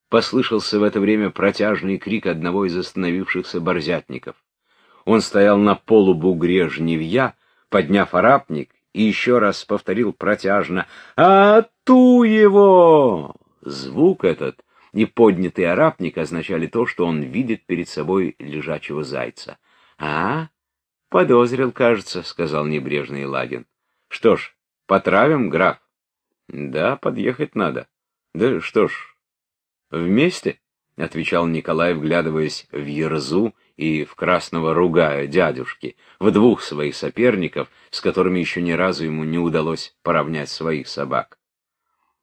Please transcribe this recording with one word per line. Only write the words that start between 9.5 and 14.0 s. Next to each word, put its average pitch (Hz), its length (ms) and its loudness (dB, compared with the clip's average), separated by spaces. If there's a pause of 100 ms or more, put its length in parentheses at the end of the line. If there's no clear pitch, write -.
повторил 101 480 -4
протяжно: 95 760 -2 (300)
«А 196 480 6 (200)
ту 254 380 8
его!» 185 1120 6 (260)
Звук 71 640 -2